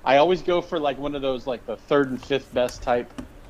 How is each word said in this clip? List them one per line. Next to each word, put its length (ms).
I 140
always 240
go 180
for, 180
like, 180
one 200
of 60
those, 260
like, 180
the 100
third 340
and 140
fifth 300
best 260
type, 320